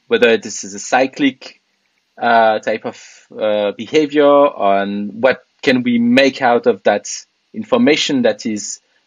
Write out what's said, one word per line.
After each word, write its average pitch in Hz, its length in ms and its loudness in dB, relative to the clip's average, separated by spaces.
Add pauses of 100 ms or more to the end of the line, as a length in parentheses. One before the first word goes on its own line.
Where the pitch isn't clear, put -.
whether 117 300 4
this - 260 -14
is 98 100 -14
a 104 60 -14
cyclic, 135 800 -4 (600)
uh, 113 400 2
type 110 260 -6
of, - 120 -10 (400)
uh, 104 340 -2
behavior, 143 840 2
and 101 680 -2
what 127 220 0 (180)
can 127 220 0
we 120 140 0
make 131 440 2
out 120 240 0
of 107 180 0
that 104 240 0 (460)
information 123 680 0
that 113 240 -2
is 107 340 -8 (260)